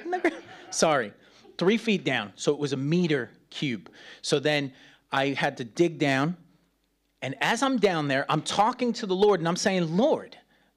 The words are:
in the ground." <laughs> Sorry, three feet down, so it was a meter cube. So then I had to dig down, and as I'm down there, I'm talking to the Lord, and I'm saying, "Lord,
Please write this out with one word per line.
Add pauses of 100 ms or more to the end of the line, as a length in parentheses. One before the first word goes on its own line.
in
the
ground." (180)
<laughs>
Sorry, (460)
three
feet
down,
so
it
was
a
meter (180)
cube. (320)
So
then (380)
I
had
to
dig
down, (840)
and
as
I'm
down
there,
I'm
talking
to
the
Lord,
and
I'm
saying,
"Lord, (400)